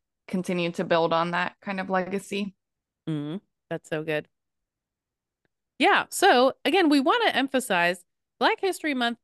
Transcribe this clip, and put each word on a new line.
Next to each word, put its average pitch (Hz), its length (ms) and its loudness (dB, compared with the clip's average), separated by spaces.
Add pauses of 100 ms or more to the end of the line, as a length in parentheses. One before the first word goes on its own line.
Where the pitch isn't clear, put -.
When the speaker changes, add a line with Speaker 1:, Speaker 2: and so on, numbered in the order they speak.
(280)
Speaker 1:
continue 175 420 -4
to 180 140 -4
build 165 280 0
on 170 200 0
that 175 280 -4
kind 190 200 -8
of 190 100 -8
legacy? 190 640 -6 (540)
Speaker 2:
Mm, 151 320 -6 (300)
that's 165 180 -10
so 156 140 -4
good. 151 260 -6 (1500)
Yeah. 311 320 4
So 269 420 4 (120)
again, 320 240 4
we 285 120 6
want 392 260 2
to - 100 0
emphasize 196 680 0 (340)
Black 349 220 0
History 320 340 -4
Month 240 300 -4